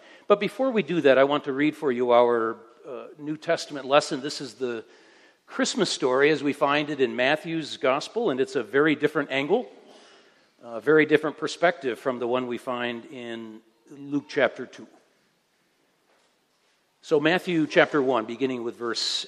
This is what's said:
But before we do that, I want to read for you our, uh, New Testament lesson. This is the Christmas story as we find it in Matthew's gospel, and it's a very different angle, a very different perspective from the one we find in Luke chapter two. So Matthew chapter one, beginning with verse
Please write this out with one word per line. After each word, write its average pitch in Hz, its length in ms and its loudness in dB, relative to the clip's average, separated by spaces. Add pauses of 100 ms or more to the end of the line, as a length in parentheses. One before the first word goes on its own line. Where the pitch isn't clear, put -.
(260)
But 202 140 4
before 262 300 -2
we 214 120 2
do 165 200 -2
that, 135 160 8
I 139 60 8
want 143 200 0
to 139 80 -4
read 147 240 0
for 143 160 -2
you 120 200 0
our, 117 440 4 (320)
uh, 117 200 -14 (100)
New 147 180 -10
Testament 147 480 -4
lesson. 143 380 2
This 151 180 -8
is 120 140 -12
the 120 320 -6 (600)
Christmas - 440 -2
story 139 400 2
as 143 120 0
we 143 120 0
find 147 340 0
it 151 140 -6
in 117 120 2
Matthew's 151 640 -2
gospel, 147 540 0
and 131 100 0
it's 135 160 -2
a 123 60 0
very 139 320 2
different 147 360 -2
angle, 147 400 -2 (960)
a 117 160 -10
very 151 240 6
different 151 320 2
perspective 151 640 -2
from 123 220 -4
the 123 60 -4
one 127 200 -2
we 120 100 -6
find 120 560 -6
in 117 480 -14 (300)
Luke 143 380 -6
chapter 127 360 0
two. 120 220 -18 (2250)
So 151 180 2
Matthew 165 460 0
chapter 151 340 4
one, 127 240 2
beginning 120 400 -4
with 113 120 -8
verse - 520 -6